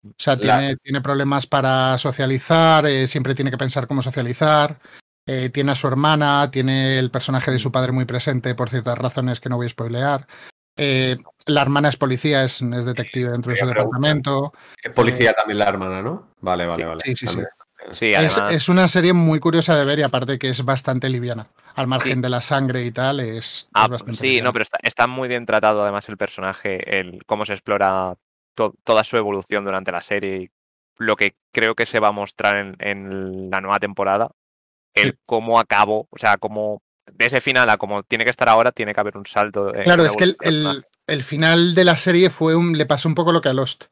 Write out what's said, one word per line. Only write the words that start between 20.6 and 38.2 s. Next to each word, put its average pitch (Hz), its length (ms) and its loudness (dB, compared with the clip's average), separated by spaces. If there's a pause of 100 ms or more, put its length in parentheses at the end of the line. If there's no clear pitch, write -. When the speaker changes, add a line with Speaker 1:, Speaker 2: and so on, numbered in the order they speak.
Speaker 1:
bastante 131 440 -2
liviana. 120 400 -6 (260)
Al 135 140 -2
margen 127 280 0
Speaker 3:
Sí. 127 60 -2
Speaker 1:
de 127 60 -2
la 123 120 -2
sangre 127 440 -2
y 120 60 -4
tal, 131 300 -2
es, 113 160 -6
es - 380 -10
Speaker 3:
Ah, 110 140 4
Speaker 1:
bastante 117 300 -6
Speaker 3:
sí, 131 100 -4
Speaker 1:
liviana. 123 200 2
Speaker 3:
no, 123 40 0
pero 110 100 -4
está, - 200 -6
está - 240 0
muy 127 220 -6
bien 120 180 -4
tratado 107 360 2
además 101 260 -2
el 104 80 -12
personaje, 95 840 -6
el 92 260 -12
cómo 107 180 -2
se 107 80 -6
explora 95 640 0 (420)
to-, 110 160 -2 (100)
toda 107 200 2
su - 120 -4
evolución 104 480 -2
durante 95 280 -4
la 87 100 -4
serie 98 400 -4
y 90 80 -14 (460)
lo 110 200 0
que 101 200 -2 (160)
creo 113 240 0
que 117 100 0
se 113 140 -2
va 107 80 4
a 104 40 2
mostrar 101 440 -2
en, 101 240 -6
en 95 720 -8
la 95 100 -2
nueva 98 180 0
temporada, 101 520 0 (640)
el 104 180 2
Speaker 1:
Sí. - 140 -16
Speaker 3:
cómo 113 340 2
acabó, 107 500 0
o - 80 -20
sea, 104 200 2
cómo 107 440 -6 (300)
de 113 140 0
ese 127 140 0
final 127 300 2
a 107 80 6
cómo 101 240 -6
tiene 113 220 -4